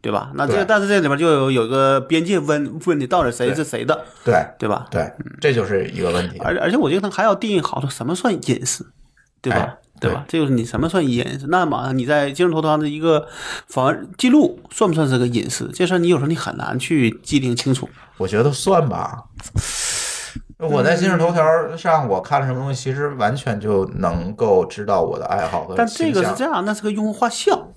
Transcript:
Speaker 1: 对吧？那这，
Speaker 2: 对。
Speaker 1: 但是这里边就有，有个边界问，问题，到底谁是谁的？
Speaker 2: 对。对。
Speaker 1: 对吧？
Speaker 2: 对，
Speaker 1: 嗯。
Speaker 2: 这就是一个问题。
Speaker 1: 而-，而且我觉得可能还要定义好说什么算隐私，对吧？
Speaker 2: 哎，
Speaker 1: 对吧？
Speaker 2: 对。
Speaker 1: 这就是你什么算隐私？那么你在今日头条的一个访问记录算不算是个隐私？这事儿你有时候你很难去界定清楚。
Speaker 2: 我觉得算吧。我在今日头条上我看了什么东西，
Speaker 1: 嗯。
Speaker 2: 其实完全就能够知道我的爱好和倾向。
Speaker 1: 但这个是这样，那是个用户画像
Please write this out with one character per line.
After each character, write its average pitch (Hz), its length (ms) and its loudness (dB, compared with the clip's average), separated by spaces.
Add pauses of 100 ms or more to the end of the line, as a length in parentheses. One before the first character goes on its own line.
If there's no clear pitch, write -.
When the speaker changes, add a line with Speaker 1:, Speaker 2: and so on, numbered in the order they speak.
Speaker 1:
对 110 100 -2
吧？ - 220 -2
那 143 120 0
这， - 80 0
Speaker 2:
对。 202 120 2
Speaker 1:
但 214 140 4
是 196 60 -2
这 202 140 4
里 156 60 0
边 139 120 0
就 170 80 2
有， 139 240 4
有 120 160 2
个 135 360 4
边 160 200 2
界 185 160 2
问， 147 480 -2
问 156 140 2
题， 131 60 -2
到 165 180 2
底 120 80 0
谁 120 220 0
是 156 100 -2
谁 120 200 -6
的？ 151 140 0 (260)
Speaker 2:
对。 117 100 4
对。 76 120 2 (140)
Speaker 1:
对 107 80 -2
吧？ 95 220 -2
Speaker 2:
对， 85 120 -2
Speaker 1:
嗯。 - 380 -10
Speaker 2:
这 143 140 2
就 110 100 0
是 95 240 -2
一 90 120 -8
个 87 100 0
问 90 180 -2
题。 90 100 -12
Speaker 1:
而-， - 220 -2
而 165 100 0
且 233 60 2
我 214 120 2
觉 160 60 2
得 196 60 2
可 208 60 -4
能 190 40 -4
还 185 120 -4
要 214 120 4
定 214 160 -4
义 185 120 2
好 - 180 -4
说 139 80 -2
什 120 180 -6
么 165 80 -2
算 226 180 0 (160)
隐 - 160 0
私， - 220 -6 (540)
对 - 100 -4
吧？ 92 80 2
Speaker 2:
哎， - 180 -4 (240)
Speaker 1:
对 117 120 0
吧？ 139 160 -6
Speaker 2:
对。 165 100 0
Speaker 1:
这 - 0 -
就 151 80 2
是 135 60 2
你 117 140 2
什 113 120 -6
么 151 80 0
算 175 160 0
隐 123 220 0 (160)
私？ 139 80 -10
那 180 160 2
么 131 300 -2
你 127 100 0
在 143 260 2
今 175 160 2
日 170 60 2
头 160 80 0
条 156 160 2
的 151 100 0
一 147 140 -4
个 156 260 2 (420)
访 131 180 0
问 - 320 -2
记 254 100 4
录 294 320 4 (100)
算 214 180 2
不 160 60 2
算 156 140 2
是 127 80 2
个 123 100 4
隐 120 220 -2
私？ - 240 -6
这 - 140 0
事 180 80 0
儿 180 40 4
你 170 100 2
有 170 100 4
时 127 40 0
候 139 60 0
你 165 80 0
很 - 220 -6
难 - 200 -6
去 131 320 2 (120)
界 147 160 0
定 123 180 0
清 135 160 0
楚。 - 160 -2 (300)
Speaker 2:
我 92 100 -4
觉 104 140 2
得 143 100 4
算 170 340 2
吧。 - 380 -6 (1300)
我 147 240 0
在 160 120 4
今 180 160 2
日 180 60 2
头 170 160 2
条 170 100 2 (320)
上 160 320 2
我 95 140 0
看 - 180 0
了 135 80 0
什 127 60 -2
么 127 60 -4
东 135 140 -4
西， 127 60 -4
Speaker 1:
嗯。 - 20 -10
Speaker 2:
其 135 140 -4
实 143 200 -4
完 131 200 0
全 113 240 -4
就 101 240 0 (140)
能 87 380 -2
够 98 320 4
知 104 180 -10
道 98 160 2
我 - 180 -2
的 - 60 -8
爱 98 220 -2
好 82 180 -4
和 - 40 -12
倾 92 80 -6
向。 - 20 -
Speaker 1:
但 233 80 2
这 311 260 -2
个 190 100 2
是 - 140 0
这 262 80 -4
样， 269 220 -2
那 214 80 -2
是 208 80 -10
个 214 100 -2
用 214 140 -2
户 214 80 -2
画 240 160 0
像 - 280 0 (180)